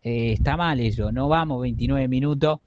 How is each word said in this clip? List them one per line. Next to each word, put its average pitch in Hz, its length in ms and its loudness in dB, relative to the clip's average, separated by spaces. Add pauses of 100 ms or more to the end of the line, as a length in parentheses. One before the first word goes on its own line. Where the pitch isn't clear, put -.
Eh, 117 300 -2
está 139 240 2
mal 165 220 0
eso, 110 320 -2
no 131 180 -2
vamos 151 340 0
veintinueve 123 440 0
minutos 143 600 0